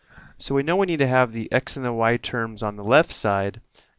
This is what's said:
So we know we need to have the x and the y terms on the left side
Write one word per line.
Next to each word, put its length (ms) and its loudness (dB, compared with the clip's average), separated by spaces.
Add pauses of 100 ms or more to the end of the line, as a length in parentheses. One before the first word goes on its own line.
(400)
So 160 -4
we 80 2
know 140 0
we 100 2
need 100 0
to 80 2
have 280 2
the 180 -6
x 260 -2
and 80 -6
the 80 -2
y 240 2
terms 460 -6
on 140 -4
the 60 -12
left 280 4
side 500 -2 (380)